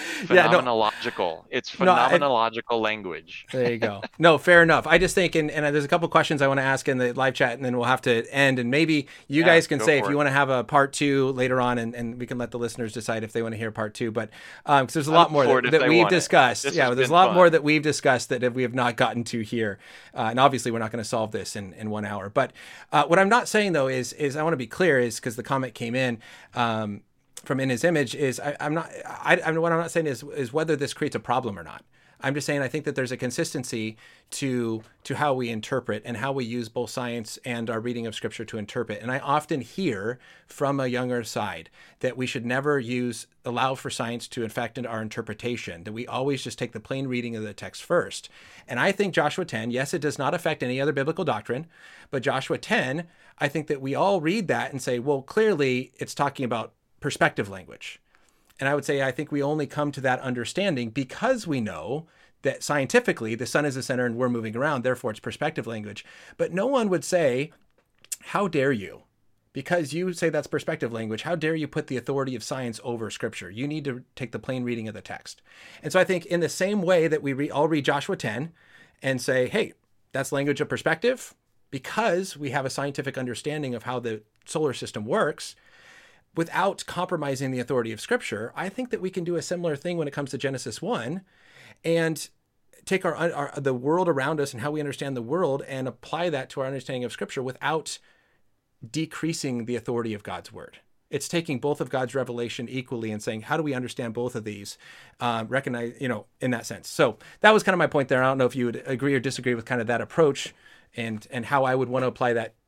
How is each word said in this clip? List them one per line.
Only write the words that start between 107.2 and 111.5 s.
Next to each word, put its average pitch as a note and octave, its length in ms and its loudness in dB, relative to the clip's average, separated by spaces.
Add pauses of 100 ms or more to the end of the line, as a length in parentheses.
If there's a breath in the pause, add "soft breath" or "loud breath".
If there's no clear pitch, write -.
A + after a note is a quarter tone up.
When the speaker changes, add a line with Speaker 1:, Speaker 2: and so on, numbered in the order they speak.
Speaker 1:
that G#3+ 120 10
was G#3+ 100 6
kind F#3+ 120 2
of F3+ 40 2
my D#3 100 4
point C3+ 200 0
there. B2+ 140 4
I C3 40 4
don't C3+ 120 2
know B2+ 80 4
if - 80 0
you B2 120 0
would A#2 200 -4
agree C#3 280 0
or B2+ 60 2
disagree B2 340 -2
with A2+ 100 -6
kind B2+ 160 -2
of G#2+ 80 -4
that A#2 120 0
approach C#3 540 0 (420 soft breath)
and, A2+ 340 -6
and A#2+ 160 -6
how C3+ 180 4